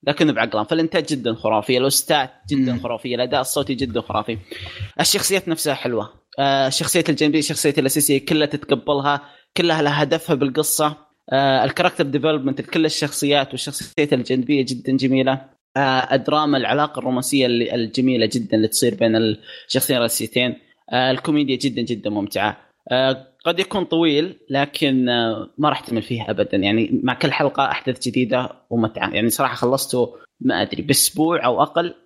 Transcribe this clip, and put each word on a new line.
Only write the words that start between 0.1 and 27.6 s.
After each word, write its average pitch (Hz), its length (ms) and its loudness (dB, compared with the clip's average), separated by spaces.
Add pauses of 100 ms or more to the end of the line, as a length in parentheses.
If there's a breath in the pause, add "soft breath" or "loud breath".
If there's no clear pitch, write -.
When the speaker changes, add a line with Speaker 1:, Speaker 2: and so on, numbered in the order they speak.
Speaker 1:
بعقلهم. 110 320 0
فالإنتاج 160 400 0
جدًا 120 300 -2
خرافي، 110 440 2
الأستاذ 139 480 2 (240)
جدًا 131 220 2
Speaker 2:
مم. 120 80 -2
Speaker 1:
خرافي، 120 340 -4
الأداء 127 260 0
الصوتي 135 340 -2
جدًا 120 260 -2
خرافي. 107 380 -4 (640 loud breath)
الشخصيات 190 480 0
نفسها 156 260 0
حلوة. 113 380 -4 (260)
آه، 139 280 2
الشخصيات 160 440 0
الجانبية، 151 280 2
الشخصيات 147 400 0
الأساسية 139 460 2
كلها 151 220 2
تتقبلها، 143 760 0 (340 loud breath)
كلها 165 260 2
لها 147 200 2
هدفها 160 340 0
بالقصة. 147 600 0 (360)
آه، 135 320 4
الكاركتر 175 400 -2
ديفلوبمنت 143 560 -2
لكل - 240 0
الشخصيات 143 680 0
والشخصيات - 640 -4
الجانبية 131 560 0
جدًا 131 280 -2
جميلة. 131 480 2 (320)
آه، 131 380 0
الدراما، 143 440 0
العلاقة 131 400 -2
الرومانسية 127 480 0
اللي، 120 280 0
الجميلة 120 580 0
جدًا 113 240 -2
اللي 110 120 4
تصير 117 260 0
بين 113 220 2
الشخصيتين 113 800 -2
الرئيسيتين. 120 640 0 (340 soft breath)
آه، 127 180 2
الكوميديا 135 460 0
جدًا، 123 260 -2
جدًا 110 280 -4
ممتعة. 104 460 -2 (340)
آه، 131 380 0 (160)
قد 170 140 0
يكون 185 260 -2
طويل، 165 540 0 (120)
لكن، 135 580 2
آه، 117 500 0
ما 147 100 2
راح 139 120 0
تمل 117 220 -4
فيه 110 280 -6
أبدًا. 101 260 0
يعني 101 460 2
مع 127 120 0
كل 143 180 0
حلقة - 380 0